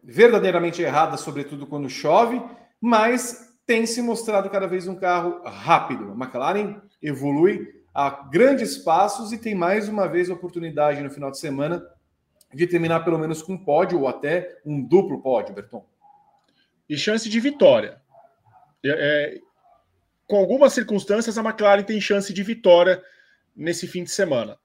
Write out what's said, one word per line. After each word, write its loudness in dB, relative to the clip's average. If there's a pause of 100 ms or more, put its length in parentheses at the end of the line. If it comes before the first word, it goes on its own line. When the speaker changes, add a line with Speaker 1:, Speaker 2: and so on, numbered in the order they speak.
Speaker 1:
verdadeiramente 4
erradas, 0
sobretudo -10
quando -8
chove, 0 (400)
mas 0 (140)
tem 2
se -6
mostrado -2
cada -2
vez -6
um -8
carro -2
rápido. -2
A -14
McLaren -4 (180)
evolui 0 (260)
a 0
grandes 0
passos 0
e -10
tem -6
mais -2
uma -2
vez -2
a -6
oportunidade -4
no -10
final -10
de -14
semana -6 (680)
de -2
terminar 0
pelo 0
menos -4
com -8
um -12
pódio 2
ou 0
até -4
um -6
duplo 2
pódio, -2
Berton. -18 (1040)
Speaker 2:
E -6
chance -2
de 0
vitória. 4 (840)
É, -2
é, -2 (800)
com 2
algumas 4
circunstâncias, -2
a -4
McLaren 4
tem -4
chance -2
de -6
vitória 4 (540)
nesse -6
fim -8
de -12
semana. -2